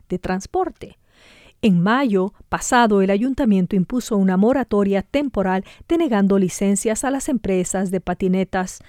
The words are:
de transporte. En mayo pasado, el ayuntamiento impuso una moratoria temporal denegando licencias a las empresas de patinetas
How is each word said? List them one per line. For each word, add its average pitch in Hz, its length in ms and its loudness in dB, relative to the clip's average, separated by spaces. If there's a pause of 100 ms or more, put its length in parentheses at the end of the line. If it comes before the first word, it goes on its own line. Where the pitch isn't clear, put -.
de 180 100 -4
transporte. 202 800 -6 (640)
En 180 200 4
mayo 202 520 0 (160)
pasado, 220 500 2
el 190 80 2
ayuntamiento 208 680 0
impuso 208 440 -2
una 190 180 2
moratoria 202 640 2
temporal 196 640 -2 (240)
denegando 208 500 2
licencias 202 680 -2
a 262 60 -2
las 277 200 -4
empresas 190 600 -2
de 180 120 -4
patinetas 185 840 -2